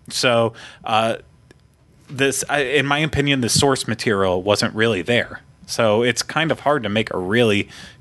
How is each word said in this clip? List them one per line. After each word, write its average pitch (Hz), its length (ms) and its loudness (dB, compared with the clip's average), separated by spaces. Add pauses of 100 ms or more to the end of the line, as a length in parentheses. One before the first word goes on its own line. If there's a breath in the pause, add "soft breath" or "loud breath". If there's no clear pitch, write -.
So, 117 440 2 (300 loud breath)
uh, 110 340 0 (920)
this, 135 400 -2
I, 147 140 -2
in 135 220 0
my 143 140 0
opinion, 143 420 0
the 113 80 0
source - 380 2
material 98 560 0
wasn't 104 320 0
really 110 260 2
there. 113 400 -2 (240)
So 110 380 2
it's 120 180 0
kind 156 300 -2
of 120 100 -2
hard 143 220 0
to 104 60 -4
make 107 240 -2
a - 40 -4
really 101 520 2 (320 loud breath)